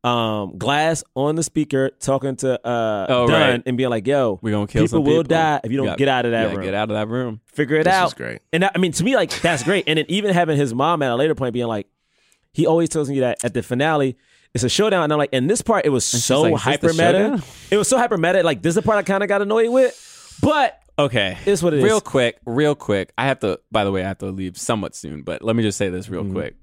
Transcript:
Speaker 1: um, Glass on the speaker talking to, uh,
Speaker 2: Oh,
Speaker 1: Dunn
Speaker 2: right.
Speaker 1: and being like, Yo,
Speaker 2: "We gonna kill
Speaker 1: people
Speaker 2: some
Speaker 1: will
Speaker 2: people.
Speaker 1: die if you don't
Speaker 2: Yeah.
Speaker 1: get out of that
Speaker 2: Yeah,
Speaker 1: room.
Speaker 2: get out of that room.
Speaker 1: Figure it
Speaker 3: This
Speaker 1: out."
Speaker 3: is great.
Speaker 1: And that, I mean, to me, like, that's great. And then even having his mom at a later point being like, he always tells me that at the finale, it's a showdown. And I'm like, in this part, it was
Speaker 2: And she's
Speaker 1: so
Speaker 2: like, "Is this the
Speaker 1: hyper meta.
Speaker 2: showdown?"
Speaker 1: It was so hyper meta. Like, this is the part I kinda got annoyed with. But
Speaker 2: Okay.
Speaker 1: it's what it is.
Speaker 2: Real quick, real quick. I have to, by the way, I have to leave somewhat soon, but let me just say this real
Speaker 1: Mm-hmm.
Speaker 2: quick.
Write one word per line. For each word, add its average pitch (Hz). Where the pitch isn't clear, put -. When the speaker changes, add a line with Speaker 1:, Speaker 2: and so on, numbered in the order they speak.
Speaker 1:
um, 110
Glass 151
on 147
the 165
speaker 135
talking 135
to, 131
uh, 110
Speaker 2:
Oh, 123
Speaker 1:
Dunn 151
Speaker 2:
right. 120
Speaker 1:
and 123
being 123
like, 110
Yo, 127
Speaker 2:
"We 113
gonna 104
kill -
Speaker 1:
people -
Speaker 2:
some 147
Speaker 1:
will 156
Speaker 2:
people. 165
Speaker 1:
die 156
if 113
you 135
don't 135
Speaker 2:
Yeah. 90
Speaker 1:
get 139
out 127
of 117
that 113
Speaker 2:
Yeah, 85
Speaker 1:
room. 95
Speaker 2:
get 95
out 107
of 107
that 107
room. 117
Speaker 1:
Figure 147
it 160
Speaker 3:
This 180
Speaker 1:
out." 185
Speaker 3:
is -
great. -
Speaker 1:
And 165
that, 196
I 180
mean, 180
to 160
me, 254
like, 196
that's 165
great. 175
And 156
then 147
even 202
having 160
his 135
mom 151
at 127
a 117
later 147
point 127
being 120
like, 107
he 160
always 165
tells 151
me 139
that 123
at 120
the 120
finale, 135
it's 117
a 123
showdown. 196
And 151
I'm 151
like, 143
in 131
this 214
part, 214
it 151
was 127
Speaker 2:
And 123
she's -
Speaker 1:
so 135
Speaker 2:
like, 165
"Is 120
this -
the 131
Speaker 1:
hyper 147
meta. 165
Speaker 2:
showdown?" 214
Speaker 1:
It 202
was 208
so 254
hyper 233
meta. 180
Like, 147
this 160
is 160
the 214
part 220
I 196
kinda 196
got 202
annoyed 226
with. -
But 285
Speaker 2:
Okay. 110
Speaker 1:
it's 196
what 170
it 143
is. -
Speaker 2:
Real 214
quick, 123
real 143
quick. 98
I 123
have 135
to, 98
by 107
the 98
way, 95
I 92
have 95
to 92
leave 95
somewhat -
soon, 73
but 85
let 113
me 113
just 101
say 98
this 90
real 92
Speaker 1:
Mm-hmm. 98
Speaker 2:
quick. 82